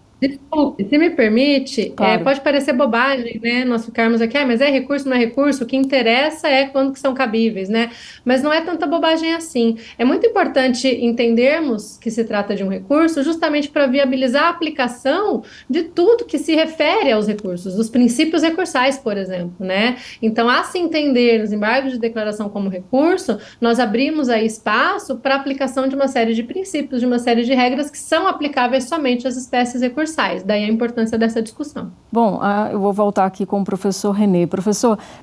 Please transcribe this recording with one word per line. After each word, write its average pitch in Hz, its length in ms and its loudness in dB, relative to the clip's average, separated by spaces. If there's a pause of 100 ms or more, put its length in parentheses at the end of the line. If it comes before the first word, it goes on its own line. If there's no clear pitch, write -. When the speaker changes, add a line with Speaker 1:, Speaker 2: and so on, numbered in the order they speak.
(200)
Speaker 1:
Desculpe, 277 680 -2
se 294 80 2
me 339 140 4
permite, 254 840 0
Speaker 2:
Claro. 190 240 2
Speaker 1:
é, 165 60 -4
pode 277 160 2
parecer 285 320 0
bobagem, 247 680 0
né, 240 220 0
nós 233 220 -2
ficarmos 226 340 0
aqui, 226 180 0
"Ah, 285 80 2
mas 233 140 2
é 277 100 4
recurso, 269 380 -2
não 254 80 0
é - 20 4
recurso, 247 460 2
o - 20 -4
que 262 120 -2
interessa 269 720 2
é 269 160 4
quando 269 260 0
que 269 80 -10
são 269 140 -2
cabíveis", 220 560 0
né? 226 200 0 (360)
Mas 254 180 2
não 302 80 2
é 320 80 4
tanta 339 260 -4
bobagem 320 480 0
assim. 233 440 0 (200)
É 240 60 -2
muito 349 240 2
importante 269 600 2
entendermos 240 1080 0
que 226 140 -8
se 226 140 -2
trata 208 280 -2
de 190 120 -4
um - 20 -2
recurso 277 560 0
justamente 302 460 0
pra 285 180 2
viabilizar 262 560 2
a 339 60 4
aplicação 311 920 -2 (280)
de 320 140 0
tudo 453 420 2
que 302 120 -6
se 320 160 -2
refere 320 600 2
aos 214 120 0
recursos, 185 500 -6
dos 226 140 0
princípios 311 520 2
recursais, 294 560 0
por 208 180 -4
exemplo, 185 500 -6
né? 208 300 0 (260)
Então, 226 280 2
a 294 140 2
se - 140 -8
entender 277 640 2
os 208 120 -4
embargos 247 400 0
de 247 40 -8
declaração 220 520 -4
como 202 180 -6
recurso, 254 720 0 (240)
nós 233 180 2
abrimos 262 480 0
aí 220 180 2
espaço 262 720 -2
pra 269 220 0
aplicação 269 500 -2
de 269 80 -2
uma 277 140 2
série 233 240 0
de 226 100 -2
princípios, 294 560 -6
de 240 60 0
uma 247 140 2
série 240 260 0
de 269 80 0
regras 254 360 0
que - 80 -16
são 339 300 0
aplicáveis 262 560 0
somente 254 420 -2
às 262 120 -4
espécies 247 440 -2
recursais. 277 280 -2 (340)
Daí 208 200 0
a 208 40 -2
importância 226 520 0
dessa 226 200 0
discussão. 220 520 -10 (200)
Speaker 2:
Bom, 220 300 2
ah, 202 300 0
eu 208 80 -4
vou 202 120 2
voltar 202 360 2
aqui 190 180 -4
com 196 160 -2
o - 20 0
professor 196 460 -2
Renê. 196 380 2
Professor, 208 500 0 (260)